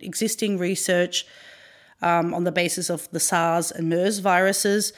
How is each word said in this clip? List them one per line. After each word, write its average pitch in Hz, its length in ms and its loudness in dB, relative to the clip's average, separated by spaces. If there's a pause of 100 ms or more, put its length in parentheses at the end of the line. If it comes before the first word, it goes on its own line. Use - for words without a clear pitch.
existing 208 560 -2
research, 180 680 0 (760)
um, 170 320 2
on 170 100 -2
the 175 80 0
basis 175 380 -2
of 165 220 -6
the 175 80 -4
sars 170 520 0
and 165 160 -4
mers 185 300 2
viruses, 196 800 2